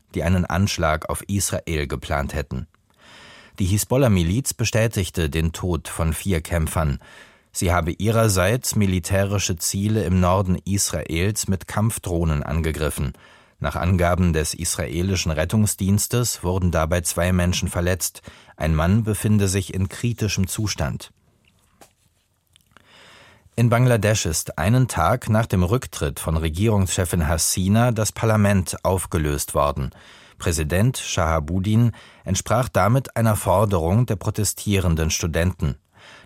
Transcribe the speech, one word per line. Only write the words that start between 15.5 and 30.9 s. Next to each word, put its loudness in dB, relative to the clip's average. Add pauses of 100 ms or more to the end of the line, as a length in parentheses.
wurden 0
dabei 2
zwei -2
Menschen 0
verletzt. -4 (340)
Ein 0
Mann 2
befinde 2
sich -2
in -2
kritischem -2
Zustand. -6 (2500)
In 4
Bangladesch 4
ist -4
einen 2
Tag 0
nach 2
dem 2
Rücktritt -2
von -2
Regierungschefin 0
Hasina 2
das -2
Parlament 2
aufgelöst -2
worden. 0 (480)
Präsident 0